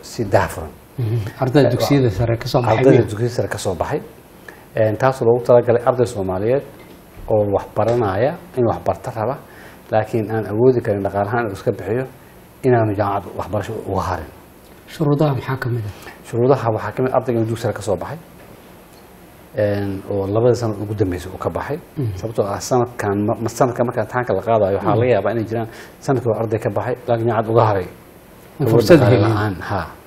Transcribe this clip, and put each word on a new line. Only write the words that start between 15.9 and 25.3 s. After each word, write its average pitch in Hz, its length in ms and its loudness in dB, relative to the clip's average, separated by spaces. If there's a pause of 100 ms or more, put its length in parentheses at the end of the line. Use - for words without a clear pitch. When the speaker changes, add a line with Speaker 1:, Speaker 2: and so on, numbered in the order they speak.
Speaker 1:
Shuruudaha 123 460 2
waxaa 104 180 -6
ka 127 100 -4
mid 127 100 -2
ah - 40 2
ardayga 120 220 0
inuu 113 100 0
dugsi 113 140 -6
sare 107 120 -2
ka - 80 -12
soo 95 140 -2
baxay, 135 220 -8 (1400)
en, 101 540 -2
oo 98 160 -2
labada 113 280 4
sano 113 280 -2
ugu 104 120 -6
dambeysay 92 380 -2
uu 90 60 -12
ka - 120 -4
baxay. 139 280 -6 (180)
Speaker 2:
Mhm. 110 200 -4
Speaker 1:
Sababtoo 113 300 -4
ah 101 140 -4
sanadkan 117 560 -2 (100)
ma-, 113 140 -2
ma-, 113 80 -2
sanadkan 123 380 0
marka 123 160 -4
imtixaanka 123 320 -2
la 95 80 -2
qaadayo, 104 340 2
waxaa 98 160 -2
Speaker 2:
Mhm. 107 80 2
Speaker 1:
laga 123 140 4
yaabaa 101 180 0